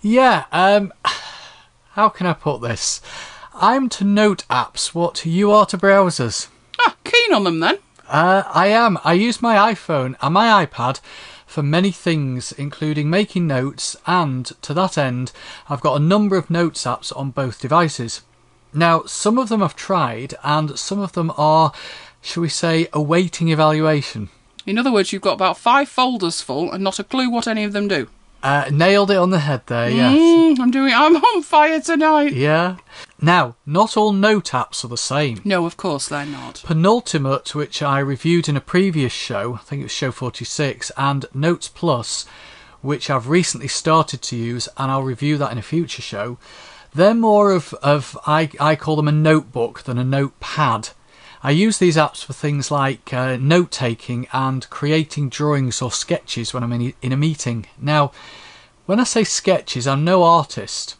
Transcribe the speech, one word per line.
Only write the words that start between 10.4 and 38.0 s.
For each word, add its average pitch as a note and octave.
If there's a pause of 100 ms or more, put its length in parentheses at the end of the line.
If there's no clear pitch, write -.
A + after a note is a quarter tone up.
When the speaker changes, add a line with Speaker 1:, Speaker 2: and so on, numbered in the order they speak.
Speaker 1:
iPad B2+ (460)
for -
many E3+
things, C#3
including D3+
making F#3
notes, D3 (100)
and D3 (160)
to -
that F3+
end, B2+ (380)
I've B2+
got C3+
a C#3+
number G3
of F3+
notes E3+
apps -
on C3+
both B2+
devices. C#3 (520)
Now, E3
some -
of B3+
them G#3+
I've -
tried, C3+
and D3
some -
of F#3+
them E3
are, D#3 (500)
shall -
we E3
say, E3
awaiting E3
evaluation. D#3 (360)
Speaker 2:
In G3+
other B3
words, G3+
you've F#3+
got F#3+
about F#3
five C#4
folders A#3
full C#3+
and F#3+
not G3
a G3+
clue C4
what A#3
any A3
of G3+
them G3+
do. D#3+ (340)
Speaker 1:
Uh, C#3
nailed F#3+
it G3
on F3+
the F#3
head C#3+
there, A#2+
yes. B3
Speaker 2:
Mm, E4
I'm B3
doing, C4+
I'm D#4
on G4
fire D#4
tonight. D#4
Speaker 1:
Yeah. D#3+ (420)
Now, D3+
not F#3
all G#3+
note G3+
apps -
are -
the A#2
same. C3
Speaker 2:
No, F#3
of E3
course D3
they're D3
not. C3
Speaker 1:
Penultimate, D#3+
which D3
I C#3
reviewed D3